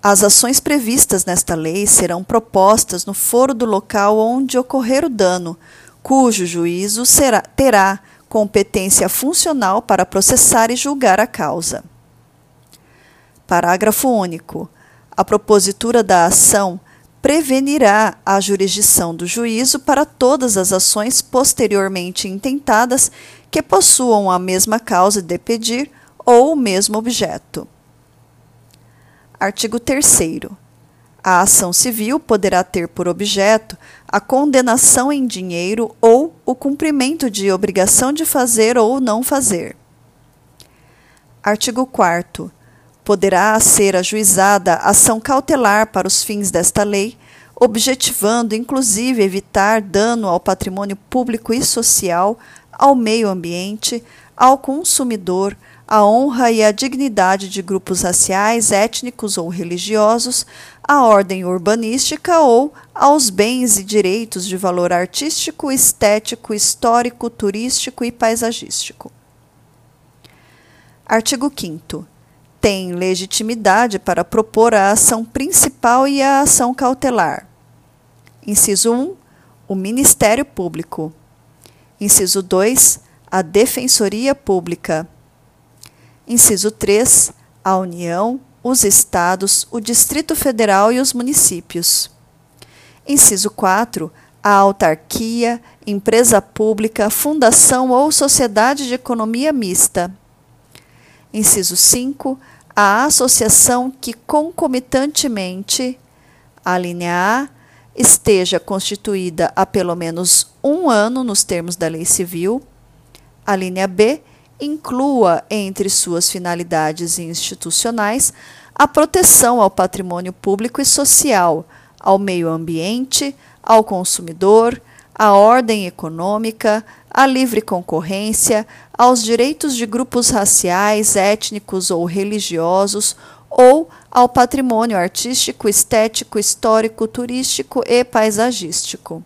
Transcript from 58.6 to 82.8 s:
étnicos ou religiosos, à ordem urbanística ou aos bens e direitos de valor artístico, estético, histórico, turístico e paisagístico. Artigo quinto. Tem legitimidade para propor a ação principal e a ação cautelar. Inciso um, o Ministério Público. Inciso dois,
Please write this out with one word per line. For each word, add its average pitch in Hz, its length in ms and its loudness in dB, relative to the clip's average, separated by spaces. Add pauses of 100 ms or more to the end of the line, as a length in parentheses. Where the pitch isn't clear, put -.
étnicos 220 680 -4
ou 165 100 -6
religiosos, 208 960 -2 (380)
à 285 220 4
ordem 196 400 2
urbanística 226 960 -2
ou 269 340 4 (180)
aos 277 380 2
bens 214 480 0
e 190 60 -8
direitos 202 640 -2
de 190 80 -6
valor 180 360 -2
artístico, 285 800 -4
estético, 220 800 0
histórico, 240 800 -2
turístico 226 760 -6
e 240 60 -4
paisagístico. - 1040 -6 (1900)
Artigo 233 420 0
quinto. 165 560 -12 (560)
Tem 190 320 -2
legitimidade 196 1080 0
para 180 240 -2
propor 220 500 2
a 196 160 4
ação 226 340 0
principal 262 840 0
e 277 120 -2
a 269 200 4
ação 254 340 0
cautelar. 254 720 -2 (1000)
Inciso 208 480 0
um, 285 220 -4 (540)
o 196 80 -4
Ministério 233 680 0
Público. 160 680 -10 (880)
Inciso 196 420 0
dois, 196 560 2 (320)